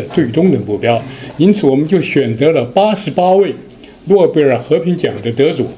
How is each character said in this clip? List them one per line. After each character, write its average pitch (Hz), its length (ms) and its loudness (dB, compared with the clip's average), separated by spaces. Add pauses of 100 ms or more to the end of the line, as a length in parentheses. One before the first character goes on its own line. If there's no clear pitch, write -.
(140)
最 - 160 0
终 165 200 2
的 135 160 2
目 104 120 -4
标。 117 240 0 (360)
因 190 160 4
此， 185 140 0
我 135 80 2
们 147 100 0
就 170 160 0
选 120 340 -2
择 143 160 2
了 135 120 0
八 196 320 0
十 156 160 -8
八 180 200 2
位 190 220 2 (520)
诺 185 220 4
贝 151 140 2
尔 131 160 2
和 156 220 -2
平 170 180 -2
奖 127 160 -4 (100)
的 117 100 -4
得 151 200 0
主， 123 140 -4 (100)